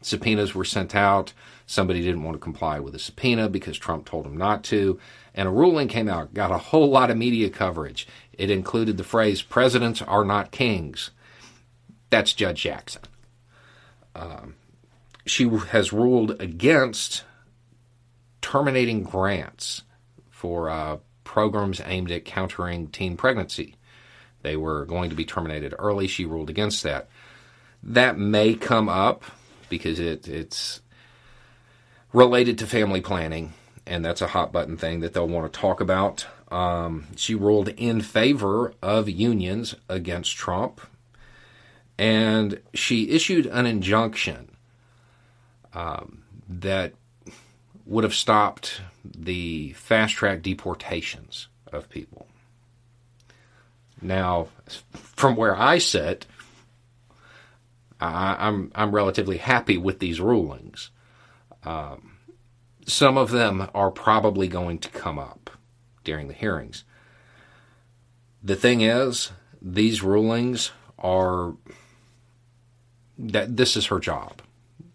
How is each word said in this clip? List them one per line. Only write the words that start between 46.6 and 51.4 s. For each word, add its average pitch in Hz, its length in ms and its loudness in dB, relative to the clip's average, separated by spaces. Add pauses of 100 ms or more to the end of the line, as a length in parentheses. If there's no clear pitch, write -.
would 110 180 0
have 104 120 0
stopped - 640 2 (220)
the 82 720 -8
fast-track 107 680 0
deportations - 1080 -8 (240)